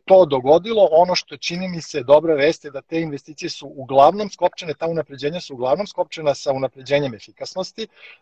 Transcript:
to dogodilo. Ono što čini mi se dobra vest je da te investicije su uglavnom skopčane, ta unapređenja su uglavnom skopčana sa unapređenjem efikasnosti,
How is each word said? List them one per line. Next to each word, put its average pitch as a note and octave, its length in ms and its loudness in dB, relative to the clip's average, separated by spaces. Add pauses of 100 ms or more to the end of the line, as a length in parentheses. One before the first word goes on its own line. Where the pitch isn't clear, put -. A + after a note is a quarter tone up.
to F#3 200 8
dogodilo. E3 680 2
Ono F3 240 4
što - 220 -10
čini F3+ 300 -8
mi E3+ 140 -10
se C#3+ 220 -8
dobra D#3 320 4
vest D3 300 0
je C#3+ 60 -16
da C3+ 100 -12
te E3 200 -6
investicije D3+ 480 -10
su - 180 -14
uglavnom C#3+ 640 2
skopčane, E3+ 440 -4
ta E3 140 -6
unapređenja D3+ 520 -6
su C#3+ 140 -16
uglavnom C3+ 340 -2
skopčana D#3+ 480 -4
sa - 180 -6
unapređenjem C3+ 600 -4
efikasnosti, F#3 760 -12 (340)